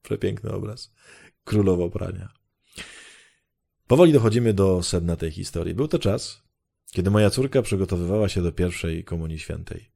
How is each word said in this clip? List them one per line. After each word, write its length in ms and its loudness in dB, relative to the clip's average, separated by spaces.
Przepiękny 500 -6
obraz. 420 -10
Królowo 440 2
prania. 440 -10
Powoli 260 8
dochodzimy 400 4
do 300 2
sedna 320 -2
tej 160 -6
historii. 420 -8
Był 140 -2
to 120 -2
czas, 420 -4
kiedy 200 0
moja 180 6
córka 320 0
przygotowywała 680 0
się 120 -2
do 100 0
pierwszej 520 -4
komunii 360 -8
świętej. 560 -12